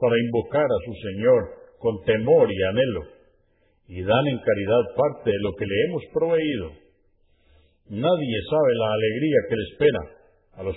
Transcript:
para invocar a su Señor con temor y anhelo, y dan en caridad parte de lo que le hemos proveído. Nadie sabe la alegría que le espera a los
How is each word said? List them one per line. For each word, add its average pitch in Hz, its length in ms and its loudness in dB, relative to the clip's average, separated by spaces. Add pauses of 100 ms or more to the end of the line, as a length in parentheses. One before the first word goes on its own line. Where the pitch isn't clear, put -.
para 120 200 4
invocar 120 440 0
a 107 200 0
su 117 100 -10
Señor 107 460 2 (380)
con 113 260 -2
temor 120 480 4
y 95 100 -2
anhelo, 101 400 0 (840)
y 92 140 -12
dan 113 260 2
en 127 100 -2
caridad 107 460 0 (100)
parte 143 360 -2
de 101 100 -2
lo 101 160 -2
que 104 100 -6
le 98 100 -4 (120)
hemos 170 240 -6
proveído. 156 580 -2 (1160)
Nadie 131 500 -2 (100)
sabe 151 280 2
la 110 160 0
alegría 113 460 0 (100)
que 117 80 -2
le 107 160 -4
espera 131 300 2 (580)
a - 20 -12
los 95 140 -6